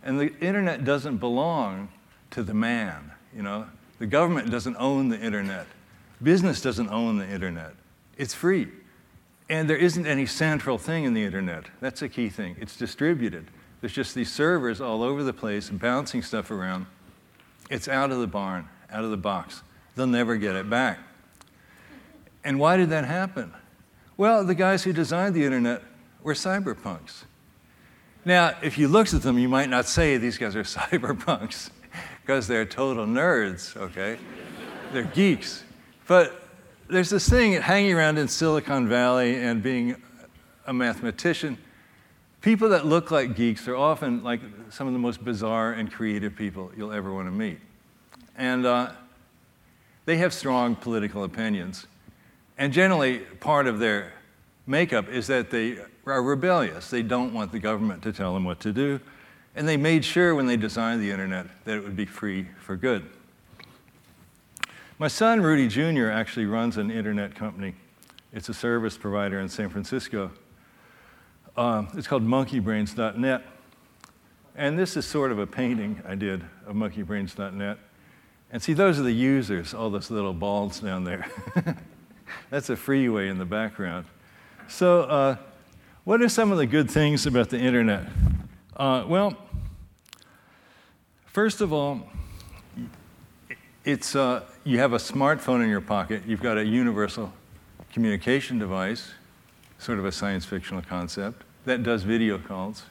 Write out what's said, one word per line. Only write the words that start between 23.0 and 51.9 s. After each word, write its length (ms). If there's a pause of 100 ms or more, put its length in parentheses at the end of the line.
happen? 480 (640)
Well, 260
the 120
guys 280
who 80
designed 420
the 120
internet 360 (420)
were 100
cyberpunks. 920 (1000)
Now, 360
if 160
you 100
looked 260
at 80
them, 160
you 120
might 200
not 160
say 300
these 220
guys 180
are 80
<laughs> 0
cyberpunks, 1040 (560)
'cause 220
they're 180
total 400
nerds, 680
okay? 420 (760)
They're 100
geeks. 640 (420)
But 320 (480)
there's 220
this 180
thing 260
hanging 400
around 240
in 120
Silicon 580
Valley 480
and 260
being 400 (640)
a 80
mathematician. 840 (840)
People 280
that 160
look 240
like 260
geeks 320
are 80
often, 460
like, 200 (280)
some 160
of 80
the 60
most 240
bizarre 480
and 200
creative 440
people 400
you'll 160
ever 220
wanna 180
meet. 280 (800)
And, 280
uh, 260 (1120)
they 120
have 160
strong 420
political 480
opinions. 640 (680)